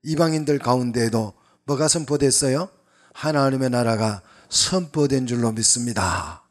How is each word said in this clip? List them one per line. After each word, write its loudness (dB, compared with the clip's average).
이방인들 0
가운데에도 0
뭐가 -2
선포됐어요? 0
하나님의 0
나라가 0
선포된 0
줄로 0
믿습니다. -2